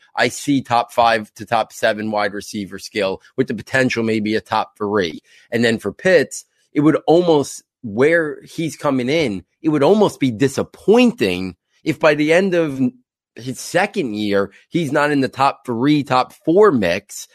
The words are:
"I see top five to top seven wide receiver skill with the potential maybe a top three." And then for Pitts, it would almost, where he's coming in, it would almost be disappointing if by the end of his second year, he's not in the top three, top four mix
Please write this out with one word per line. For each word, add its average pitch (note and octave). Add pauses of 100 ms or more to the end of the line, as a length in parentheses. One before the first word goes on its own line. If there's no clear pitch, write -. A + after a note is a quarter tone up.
(160)
"I B2
see C#3
top A#2
five A2+
to G#2+
top A2
seven A2
wide G#2
receiver G2
skill F#2+ (140)
with C3
the B2+
potential A#2+
maybe A2
a G#2+
top -
three." G2 (300)
And A#2
then A2+
for G2+
Pitts, - (260)
it -
would D3 (100)
almost, D#3+ (180)
where C#3+
he's D3+
coming C3
in, C3+ (180)
it D#3+
would D3+
almost G3
be C3
disappointing A2+ (260)
if D#3
by D3+
the D3+
end F#3
of D#3 (560)
his B2+
second F3
year, G2+ (180)
he's D#3
not D3
in C#3+
the C3
top -
three, C3+
top B2+
four G3
mix G2+